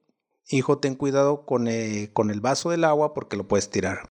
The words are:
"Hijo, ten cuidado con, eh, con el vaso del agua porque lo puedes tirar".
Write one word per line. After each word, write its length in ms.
"Hijo, 320
ten 160
cuidado 500
con, 220
eh, 460
con 180
el 100
vaso 280
del 160
agua 280
porque 240
lo 100
puedes 220
tirar". 460